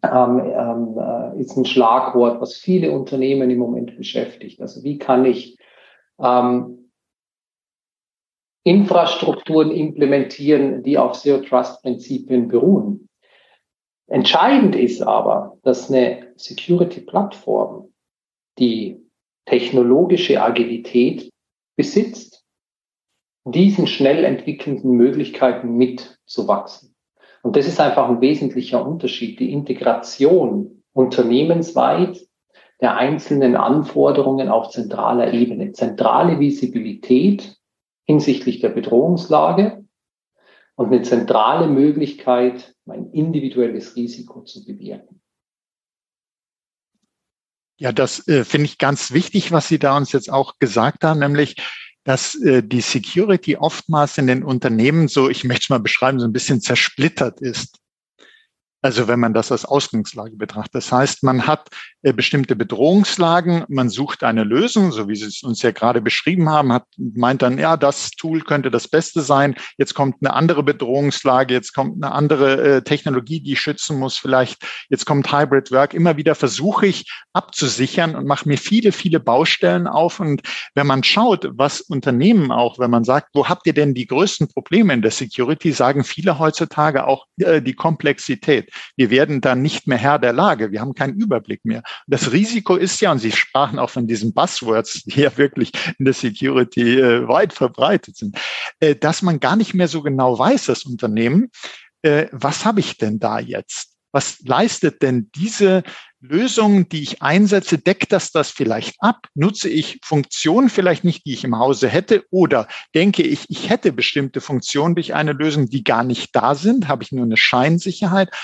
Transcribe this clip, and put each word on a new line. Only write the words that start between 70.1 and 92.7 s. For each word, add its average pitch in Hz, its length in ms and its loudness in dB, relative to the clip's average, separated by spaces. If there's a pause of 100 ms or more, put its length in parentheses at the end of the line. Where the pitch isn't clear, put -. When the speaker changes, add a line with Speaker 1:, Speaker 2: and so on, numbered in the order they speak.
Speaker 2:
eine 139 120 -2
andere 147 300 2
Bedrohungslage, 135 880 0
jetzt 123 200 -4
kommt 147 300 -4
eine 143 80 -4
andere, 139 680 2
äh, 123 40 2
Technologie, 143 600 -4
die 143 100 -8
ich 127 80 -2
schützen 147 400 -6
muss 131 180 -4
vielleicht. 131 480 0 (240)
Jetzt - 160 0
kommt 143 260 0
Hybrid 139 400 2
Work. 135 220 2
Immer 165 240 2
wieder 151 160 2
versuche 165 540 0
ich - 180 -2 (280)
abzusichern 156 840 -2
und 135 100 -6
mache 143 240 0
mir 139 80 2
viele, 220 360 2
viele 160 260 0
Baustellen 175 680 2
auf. 165 340 0
Und 151 220 -2 (320)
wenn 143 140 2
man 135 160 2
schaut, 208 500 2
was 139 280 0
Unternehmen 143 720 2
auch, 120 280 0
wenn 123 100 0
man 120 140 2
sagt, 131 300 0
wo 143 140 2
habt 175 200 -2
ihr 156 60 2
denn 147 200 2
die 123 140 -4
größten 156 400 0
Probleme 185 440 2
in 120 120 0
der 110 80 2
Security, 135 600 -2
sagen 135 320 2
viele 160 360 -2
heutzutage 151 680 0
auch, 135 220 -2 (100)
äh, 165 240 2
die 127 140 -6
Komplexität. 143 920 -2 (260)
Wir 123 140 2
werden 135 320 2
dann 127 200 0
nicht - 240 -4
mehr 131 120 0
Herr 139 200 2
der 120 140 2
Lage. 120 400 0
Wir 104 80 -6
haben 131 160 -6
keinen 135 180 -4
Überblick 139 520 -4
mehr. 113 180 -4 (240)
Das 131 240 -2
Risiko 208 460 0